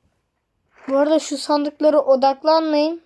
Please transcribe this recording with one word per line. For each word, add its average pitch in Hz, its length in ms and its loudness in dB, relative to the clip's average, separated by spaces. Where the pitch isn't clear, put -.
Bu 269 100 -2
arada 294 220 2
şu 285 180 -8
sandıklara 294 640 0
odaklanmayın. 302 1080 0